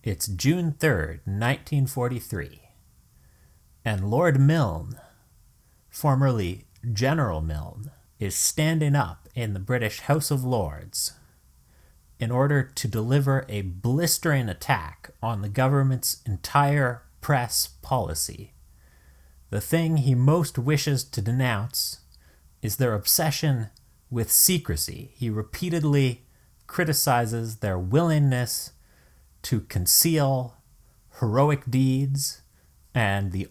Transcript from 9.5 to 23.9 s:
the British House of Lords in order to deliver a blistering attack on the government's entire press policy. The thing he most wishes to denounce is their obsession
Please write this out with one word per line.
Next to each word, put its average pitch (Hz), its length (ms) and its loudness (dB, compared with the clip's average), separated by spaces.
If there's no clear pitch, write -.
the 95 80 -6
British 113 400 -2
House 147 300 0
of 135 120 0
Lords 92 680 -4
in 117 120 -4
order 135 320 2
to - 240 -6
deliver 135 600 0
a 104 140 -6
blistering 127 840 0
attack - 640 -4
on 113 180 -4
the 104 80 -6
government's 131 760 0
entire 139 800 0
press 123 480 -2
policy. 98 720 -4
The 107 100 -2
thing 165 380 0
he 131 180 4
most 147 420 4
wishes 139 460 0
to - 180 -6
denounce 117 800 -2
is 104 140 -4
their 123 180 0
obsession 131 800 0